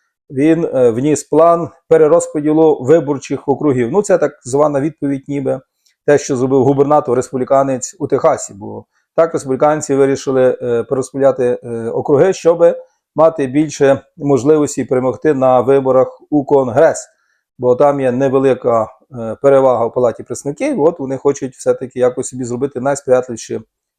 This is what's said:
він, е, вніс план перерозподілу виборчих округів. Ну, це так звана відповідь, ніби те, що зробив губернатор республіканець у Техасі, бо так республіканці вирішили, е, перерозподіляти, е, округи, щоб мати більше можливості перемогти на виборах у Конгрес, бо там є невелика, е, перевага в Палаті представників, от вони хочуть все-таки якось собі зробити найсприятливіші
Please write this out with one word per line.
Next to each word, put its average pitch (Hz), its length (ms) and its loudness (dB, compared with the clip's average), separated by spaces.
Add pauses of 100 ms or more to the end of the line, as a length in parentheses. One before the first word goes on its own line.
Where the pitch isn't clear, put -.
(300)
він, 156 360 0
е, 127 240 2
вніс 135 340 -2
план 170 460 2 (200)
перерозподілу 156 960 2
виборчих 135 640 0
округів. 135 440 0
Ну, 196 100 0
це 180 160 0
так 156 140 0 (120)
звана 143 380 0
відповідь, 139 460 -6
ніби 135 340 -6 (440)
те, 147 120 4
що 139 180 -4
зробив 131 280 0
губернатор 139 520 2
республіканець 131 840 -2
у 143 80 -6
Техасі, 135 460 -2
бо 107 320 -16 (300)
так 165 180 0
республіканці 143 600 -2
вирішили, 131 680 0
е, 120 220 -2
перерозподіляти, 131 800 -2
е, 117 260 -8
округи, 147 440 2
щоб 170 420 2 (400)
мати 156 320 2
більше 139 540 0 (160)
можливості 143 680 0
перемогти 131 480 -2
на 127 280 2
виборах 131 680 0
у 147 160 0
Конгрес, 135 640 0 (500)
бо 123 180 0
там 143 240 2
є 131 120 0
невелика, 127 760 0 (320)
е, 110 220 -8
перевага 135 440 4
в 110 80 -6
Палаті 120 300 -2
представників, 156 580 -6
от 165 180 2
вони 135 180 -8
хочуть 139 380 -4
все-таки 123 440 -4
якось 127 280 -2
собі 127 160 -10
зробити 120 360 -6
найсприятливіші 123 840 -4 (380)